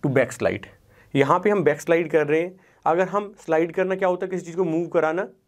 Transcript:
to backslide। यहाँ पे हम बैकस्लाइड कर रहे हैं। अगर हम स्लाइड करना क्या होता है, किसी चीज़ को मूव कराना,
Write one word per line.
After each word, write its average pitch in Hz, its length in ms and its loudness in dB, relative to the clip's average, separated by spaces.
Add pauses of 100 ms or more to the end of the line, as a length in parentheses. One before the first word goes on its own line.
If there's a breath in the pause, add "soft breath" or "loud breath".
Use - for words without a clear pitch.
to 151 120 0
backslide। 104 520 0 (480 soft breath)
यहाँ 143 260 4
पे 196 100 0
हम 202 140 0
बैकस्लाइड 160 480 0
कर 151 160 2
रहे 151 140 2
हैं। 185 180 -8 (260 soft breath)
अगर 170 240 2
हम 202 300 -4
स्लाइड 160 340 0
करना 185 220 -2
क्या 190 120 0
होता 180 180 -2
है, 185 40 -10
किसी 180 160 -6
चीज़ 165 100 -14
को 185 80 -2
मूव 165 240 -2
कराना, 165 360 0 (240)